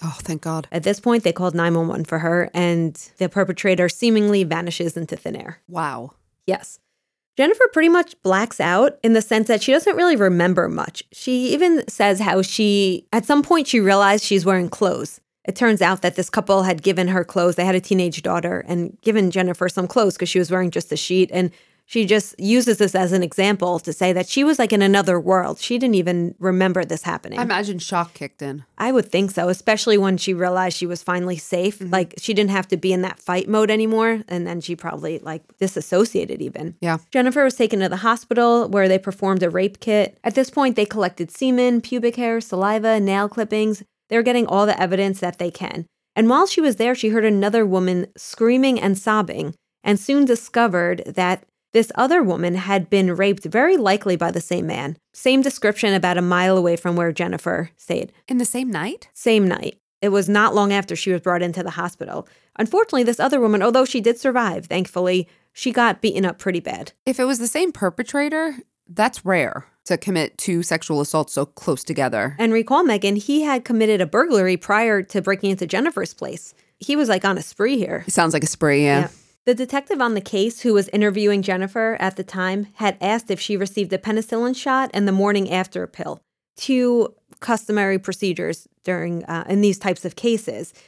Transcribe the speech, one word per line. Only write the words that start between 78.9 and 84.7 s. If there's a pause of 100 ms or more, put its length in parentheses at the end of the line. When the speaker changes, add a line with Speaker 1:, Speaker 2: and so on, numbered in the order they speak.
Speaker 2:
Yeah. (380)
The
detective
on
the
case
who
was
interviewing
Jennifer
at
the
time
had
asked
if
she
received
a
penicillin
shot